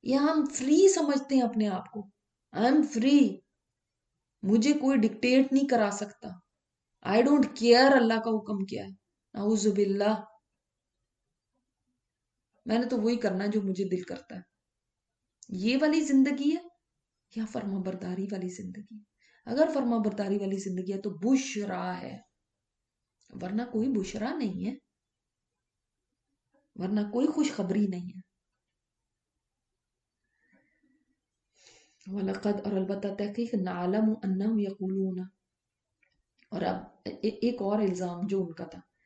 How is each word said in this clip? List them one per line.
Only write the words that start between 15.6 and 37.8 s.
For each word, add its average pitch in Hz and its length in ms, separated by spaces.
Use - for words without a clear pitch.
वाली 302 240
जिंदगी 277 500
है 349 180
या 220 80
फर्माबरदारी 185 800
वाली 185 240
जिंदगी? 202 560
अगर 302 240
फर्माबरदारी 214 680
वाली 196 200
जिंदगी 185 340
है 196 60
तो 196 120
बुशरा 190 840
है, 180 360
वरना 208 300
कोई 233 220
बुशरा 214 460
नहीं 196 320
है, 262 120
वरना 202 260
कोई 240 240
खुशखबरी 208 600
नहीं 180 220
है। 185 120
वलक़द, 196 560
और 208 80
अलबत्ता 196 420
तहकीक, 226 400
नअलमु 185 600
अन्नहुम 202 440
यक़ूलूना, 190 720
और 165 100
अब - 440
ए-, - 160
ए-, 214 200
एक 240 180
और 208 220